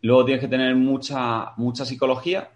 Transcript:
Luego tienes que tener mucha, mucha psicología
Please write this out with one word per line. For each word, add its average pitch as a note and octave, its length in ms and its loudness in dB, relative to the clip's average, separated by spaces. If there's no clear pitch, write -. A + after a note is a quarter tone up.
Luego B2 240 6
tienes C3 160 0
que C3+ 60 -6
tener C3 280 0
mucha, C3 800 -2
mucha A#2+ 260 -4
psicología C3 720 -2